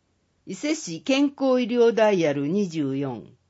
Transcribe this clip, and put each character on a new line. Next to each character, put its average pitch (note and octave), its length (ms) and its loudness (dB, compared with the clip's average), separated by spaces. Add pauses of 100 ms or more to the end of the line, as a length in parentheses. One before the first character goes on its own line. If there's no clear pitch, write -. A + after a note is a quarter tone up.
(460)
伊 F#3+ 80 -12
勢 D4 200 -4
市 E3 260 -8
健 C#4 340 0
康 C4 260 2
医 B3 40 0
療 A#3 300 2
ダ G#3+ 180 4
イ F#3+ 80 2
ヤ D3+ 120 2
ル C#3+ 140 -2
二 F#3+ 220 0
十 C#3+ 280 -4
四。 C3 400 -8 (140)